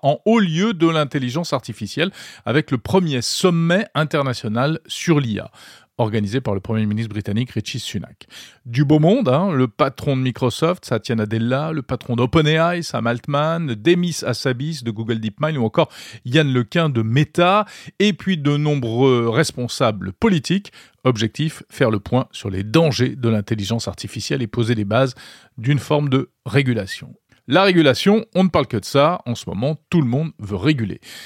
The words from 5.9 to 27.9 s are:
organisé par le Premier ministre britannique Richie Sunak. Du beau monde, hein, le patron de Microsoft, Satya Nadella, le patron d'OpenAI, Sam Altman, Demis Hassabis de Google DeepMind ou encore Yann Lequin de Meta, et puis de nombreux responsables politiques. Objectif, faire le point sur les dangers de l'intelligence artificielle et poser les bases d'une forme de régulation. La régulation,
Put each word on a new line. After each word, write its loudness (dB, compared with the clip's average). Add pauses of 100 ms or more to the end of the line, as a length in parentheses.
organisé 0
par -2
le -4
Premier -2
ministre -2
britannique -4
Richie -8
Sunak. -12 (360)
Du 0
beau 6
monde, 4
hein, 2
le 2
patron -2
de 0
Microsoft, -2
Satya -2
Nadella, -2
le -6
patron -6
d'OpenAI, 2
Sam -4
Altman, -2
Demis 2
Hassabis -4
de -4
Google -4
DeepMind -4
ou 0
encore 2 (360)
Yann 2
Lequin 0
de 0
Meta, 2 (340)
et 4
puis -4
de 0
nombreux 2
responsables -2
politiques. 0 (320)
Objectif, -2
faire 0
le 0
point -2
sur -10
les -4
dangers 2
de -2
l'intelligence -2
artificielle -6
et -4
poser 0
les -2
bases 0 (400)
d'une 0
forme 0
de 0 (160)
régulation. -2 (320)
La 4
régulation, 4 (120)